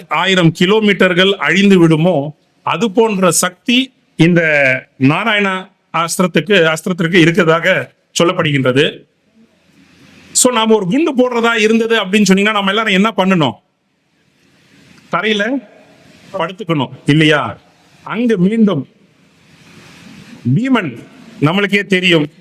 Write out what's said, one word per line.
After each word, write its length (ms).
ஆயிரம் 500
கிலோமீட்டர்கள் 760
அழிந்து 460
விடுமோ, 580
அது 280
போன்ற 400
சக்தி 600
இந்த 240
நாராயண 720
அஸ்திரத்துக்கு, 720
அஸ்திரத்திற்கு 600
இருக்கிறதாக 640
சொல்லப்படுகின்றது. 840
So, 200
நாம 220
ஒரு 120
குண்டு 280
போடுறதா 380
இருந்தது 520
அப்படின்னு 240
சொன்னீங்கன்னா, 240
நம்ம 160
எல்லாரும் 240
என்ன 240
பண்ணணும்? 380
தரையில 360
படுத்துக்கணும் 580
இல்லையா? 520
அங்கு 360
மீண்டும் 500
பீமன், 420
நம்மளுக்கே 420
தெரியும், 440